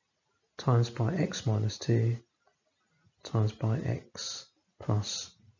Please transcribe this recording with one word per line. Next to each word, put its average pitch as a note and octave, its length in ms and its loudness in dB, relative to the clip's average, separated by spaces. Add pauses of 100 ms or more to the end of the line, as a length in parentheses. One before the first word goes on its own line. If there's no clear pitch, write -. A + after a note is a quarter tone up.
(580)
times A#2+ 320 4
by A#2 240 0
x - 320 -2
minus G#2+ 320 0
two A#2 400 2 (1040)
times A2 300 0
by A2 260 0
x - 640 -6 (340)
plus - 520 -2 (300)